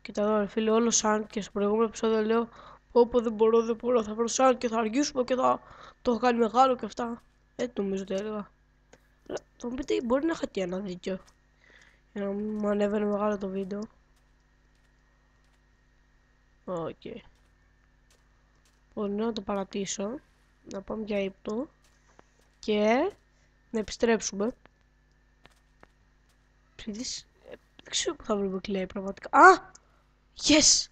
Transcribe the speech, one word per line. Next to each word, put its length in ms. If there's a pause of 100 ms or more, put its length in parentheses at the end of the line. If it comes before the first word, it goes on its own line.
Κοίτα 200
εδώ, 160
ρε 100
φίλε, 240
όλο 200
σαν 360
και 140
στο 100
προηγούμενο 340
επεισόδιο 360
λέω, 280 (420)
«Πω, 160
πω, 140
δεν 120
μπορώ, 280
δεν 140
μπορώ, 280
θα 100
βρω 140
σαν 300
και 100
θα 100
αργήσουμε 460
και 120
θα 260 (400)
το 100
έχω 80
κάνει 200
μεγάλο» 360
και 100
αυτά. 360 (340)
Έτσι 260
νομίζω 200
ότι 120
έλεγα. 380 (760)
Αλλά 100 (200)
θα 120
μου 60
πείτε, 280
μπορεί 220
να 60
είχα 140
και 160
ένα 180
δίκιο. 400 (960)
Για 100
να 80
μου 360
ανέβαινε 380
μεγάλο 320
το 100
βίντεο. 340 (2750)
Οκ. 360 (1900)
Μπορεί 180
να 220
το 80
παρατήσω. 800 (520)
Να 100
πάμε 240
για 140
ύπνο. 480 (920)
Και 520 (580)
να 100
επιστρέψουμε. 760 (2250)
Επειδή 320
σ-, 220 (200)
ε, 100 (280)
δεν 60
ξέρω 260
πού 80
θα 120
βρούμε 240
κλέι 260
πραγματικά. 440 (100)
Α! 320 (720)
Yes! 480